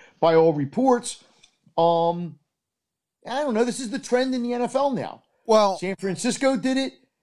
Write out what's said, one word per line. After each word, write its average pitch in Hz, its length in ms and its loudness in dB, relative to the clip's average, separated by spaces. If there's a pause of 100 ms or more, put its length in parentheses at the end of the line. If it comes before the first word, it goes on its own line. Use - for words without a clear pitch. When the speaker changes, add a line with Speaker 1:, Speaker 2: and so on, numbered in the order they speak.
(200)
Speaker 1:
by 165 140 4
all 160 180 6
reports. 233 720 0 (540)
Um, 170 600 0 (880)
I 262 140 -4
don't 277 120 -2
know. 220 100 2
This 247 160 -4
is 233 120 -10
the 262 80 -6
trend 254 340 -2
in 247 80 -4
the 240 120 -4
N 240 100 -4
F 247 100 -4
L 277 160 0
now. 143 320 -8 (240)
Speaker 2:
Well, 208 320 4
Speaker 1:
San 185 200 -6
Francisco 254 600 0
did 262 200 0
it. 269 160 -2 (300)